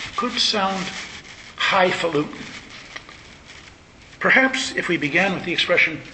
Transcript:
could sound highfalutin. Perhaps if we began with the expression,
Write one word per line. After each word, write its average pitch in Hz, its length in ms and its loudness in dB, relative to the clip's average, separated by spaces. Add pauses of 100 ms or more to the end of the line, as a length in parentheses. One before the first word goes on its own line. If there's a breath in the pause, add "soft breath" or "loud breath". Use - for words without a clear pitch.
(140)
could 240 240 0
sound 190 480 2 (720)
highfalutin. 170 880 2 (1700)
Perhaps - 560 4
if 170 100 -2
we 170 120 2
began 170 360 2
with 143 100 -6
the 175 80 -4
expression, 160 480 2 (140)